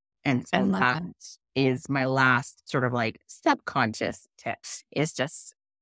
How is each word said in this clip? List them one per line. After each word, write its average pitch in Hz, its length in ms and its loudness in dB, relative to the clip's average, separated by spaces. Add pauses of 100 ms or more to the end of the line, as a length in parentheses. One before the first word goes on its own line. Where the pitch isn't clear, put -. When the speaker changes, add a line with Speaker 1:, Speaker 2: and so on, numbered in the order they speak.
(240)
Speaker 1:
And 127 240 2
so - 100 2
Speaker 2:
I - 40 2
love 190 180 0
Speaker 1:
that 123 220 2
Speaker 2:
that. 175 120 -10 (400)
Speaker 1:
is 131 340 2
my 135 180 0
last 131 640 2
sort 127 140 2
of, 123 80 0
like, 113 340 -2
subconscious - 1000 -2 (100)
tip, - 220 -8 (320)
is 151 220 -2
just - 420 -6 (260)